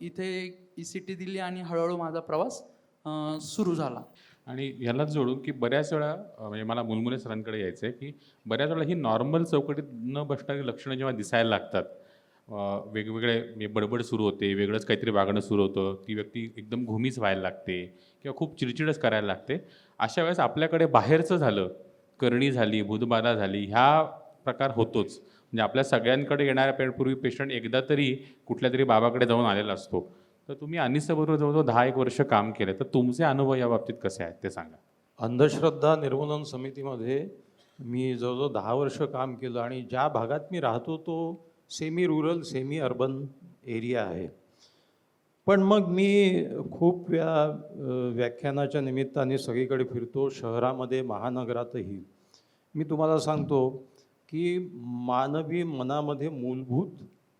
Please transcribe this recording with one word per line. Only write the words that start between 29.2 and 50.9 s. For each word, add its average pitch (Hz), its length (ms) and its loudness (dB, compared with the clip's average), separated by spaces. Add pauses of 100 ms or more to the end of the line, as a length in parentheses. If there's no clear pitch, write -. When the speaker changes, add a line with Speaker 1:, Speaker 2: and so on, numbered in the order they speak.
Speaker 2:
जाऊन 120 180 6
आलेला 104 280 2
असतो. 90 420 -6 (340)
तर 139 60 -8
तुम्ही 151 240 -8
अनिसाबरोबर 151 580 2
जवळजवळ 147 280 4
दहा 120 220 6
एक 131 120 0
वर्ष 123 220 2
काम 110 300 4
केलं, 104 220 0
तर 131 120 -2
तुमचे 123 400 2
अनुभव 135 300 4
या 123 140 2
बाबतीत 113 260 0 (100)
कसे 95 180 -2
आहेत 85 200 -6
ते 95 80 -2
सांगा. 80 260 -12 (480)
Speaker 3:
अंधश्रद्धा 147 720 4
निर्मूलन 147 460 -2
समितीमध्ये 135 880 -6 (520)
मी 127 340 -2
जवळजवळ 123 380 -2
दहा 110 220 -2
वर्ष 139 240 0
काम 131 360 -4
केलं 120 260 -6
आणि 123 220 -6
ज्या 127 260 -2
भागात 127 320 -2 (100)
मी 180 100 -6
राहतो 123 360 -2
तो 165 500 -6 (240)
सेमी 165 360 -2
रुरल, 156 340 2
सेमी 139 380 -4
अर्बन 131 480 -2 (400)
एरिया 117 380 -2
आहे. 87 240 -6 (1160)
पण 196 160 6
मग 196 260 6
मी 190 560 4 (280)
खूप 175 380 2
वेळा, 160 320 2 (280)
अ, 127 460 -4
व्याख्यानाच्या 139 640 -2
निमित्ताने 135 580 0
सगळीकडे 127 460 0
फिरतो, 127 440 -2
शहरामध्ये, 127 720 -2